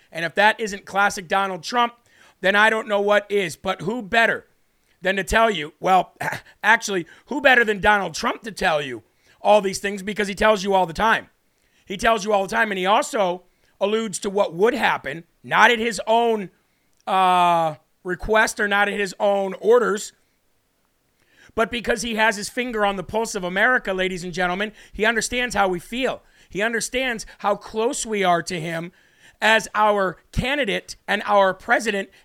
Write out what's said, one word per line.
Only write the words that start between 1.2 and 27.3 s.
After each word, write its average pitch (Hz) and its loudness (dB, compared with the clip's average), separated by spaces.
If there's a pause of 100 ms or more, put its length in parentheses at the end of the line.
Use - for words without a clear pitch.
Donald 190 -2
Trump, 240 0 (480)
then 190 2
I 214 6
don't 220 -2
know 202 0
what 202 2
is. 196 -2
But - -6
who 220 -6
better 208 0 (560)
than 185 -2
to 196 -4
tell 226 4
you, 160 -6
well, 180 2 (260)
<laughs> - -18
actually, 202 0 (200)
who 277 -6
better 262 4
than 208 -2
Donald 196 2
Trump 269 -4
to 220 -12
tell 170 0
you 123 -8 (360)
all 208 4
these 190 -4
things? 196 -6
Because 208 -4
he 202 -6
tells 214 2
you 196 0
all 185 4
the 165 -10
time. 196 0 (560)
He 196 -8
tells 226 0
you 214 0
all 196 2
the 190 -10
time, 220 0
and 190 -4
he 180 -2
also 202 0 (360)
alludes 214 -2
to 208 -6
what 190 0
would 208 2
happen, 165 -2 (180)
not 180 4
at 233 0
his 226 -4
own, 220 0 (580)
uh, 175 2 (280)
request 214 0
or 208 0
not 202 2
at 202 -6
his 190 -4
own 196 0
orders, 208 2 (1400)
but 220 0
because 240 -4
he 233 -4
has 220 2
his 202 -10
finger 240 -2
on 196 0
the 180 -8
pulse 226 -4
of 185 -6
America, 214 0
ladies 185 -4
and 180 -10
gentlemen. 185 -2 (180)
He 202 -2
understands 233 -2
how 202 2
we 180 -4
feel. 233 -6 (280)
He 180 -8
understands 240 -4 (140)